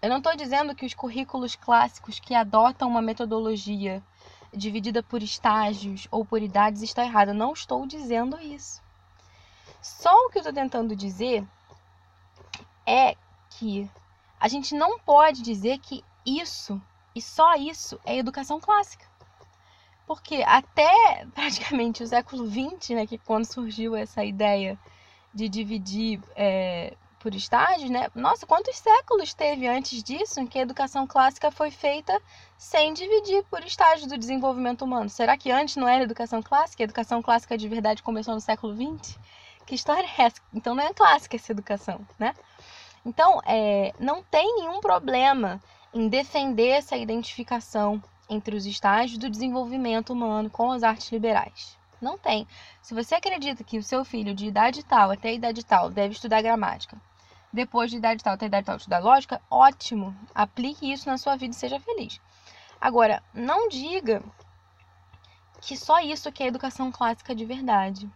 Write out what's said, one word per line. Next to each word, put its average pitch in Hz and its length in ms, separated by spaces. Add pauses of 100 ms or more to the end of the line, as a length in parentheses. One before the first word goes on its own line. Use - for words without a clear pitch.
Eu 208 80
não 262 140
tô 330 120
dizendo 285 400
que 269 120
os 240 80
currículos 254 600
clássicos 233 640
que - 160
adotam 226 540
uma 233 140
metodologia 214 1000 (480)
dividida 214 520
por 233 200
estágios 208 880
ou 220 140
por 220 160
idades 208 400
está 226 240
errada. 208 280
Eu - 20
não 226 180
estou 262 340
dizendo 269 540
isso. 294 400 (1040)
Só - 280 (140)
o 480 60
que - 80
eu 370 40
tô 311 80
tentando 254 460
dizer 202 500 (1400)
é 254 280 (360)
que 202 400 (500)
a - 80
gente 269 260
não 349 240
pode 294 440
dizer 226 360
que - 240 (220)
isso, 269 560 (340)
e 233 60
só 330 360
isso, - 460
é 240 140
educação 262 420
clássica. 415 460 (1000)
Porque 302 400
até 311 880
praticamente 247 680
o 233 40
século 240 400
vinte, 262 480
né, 220 120
que 226 100
é - 100
quando 220 180
surgiu 226 500
essa 214 300
ideia 196 540 (560)
de 214 160
dividir, 208 720 (120)
é, 185 640 (240)
por 214 140
estágios, 277 560
né? 247 240
Nossa, 302 320
quantos 403 300
séculos 427 580
teve 294 320
antes 247 380
disso 320 340
em 262 80
que 240 100
a 262 60
educação 269 420
clássica 269 460
foi 302 180
feita 302 540 (340)
sem 311 380
dividir 392 560
por 339 140
estágios 320 420
do 277 100
desenvolvimento 247 680
humano? 247 280
Será 247 260
que 277 140
antes 277 240
não 262 140
era 254 160
educação 226 360
clássica? 285 400
A 226 40
educação 226 360
clássica 233 380
de 214 100
verdade 214 360
começou 226 300
no 220 60
século 214 320
vinte? 277 460 (480)
Que - 80
história 302 320
é - 160
essa? 233 180 (140)
Então 240 220
não 285 80
é 359 100
clássica 311 400
essa - 160
educação, 202 560 (100)
né? 220 180 (720)
Então, 320 400
é, 202 540
não 302 240
tem 370 320
nenhum 370 260
problema 262 800 (320)
em 226 160
defender 262 600
essa 277 280
identificação 226 1040 (300)
entre 214 240
os 202 100
estágios 214 540
do 247 100
desenvolvimento 240 840
humano 220 360
com 233 220
as 247 140
artes 220 260
liberais. - 640 (240)
Não 285 160
tem. 220 300 (340)
Se - 140
você 233 220
acredita 285 480
que - 120
o 220 60
seu 214 220
filho 214 280
de 202 140
idade 226 380
tal 208 260
até 202 200
a - 20
idade 233 340
tal 175 240
deve 202 220
estudar 220 280
gramática, 220 560 (540)
depois 240 400
de 233 60
idade 226 260
tal 202 120
até 208 120
idade 202 200
tal 202 100
estudar 175 220
lógica, 247 420 (100)
ótimo. 240 640 (180)
Aplique 269 600
isso 277 160
na 254 100
sua 277 160
vida 254 200
e - 40
seja 262 220
feliz. 427 400 (600)
Agora, 233 400 (140)
não 330 340
diga 269 540 (1400)
que - 160
só 311 220
isso 302 320
que 277 120
é 262 40
educação 254 460
clássica 233 420
de 220 100
verdade. 208 720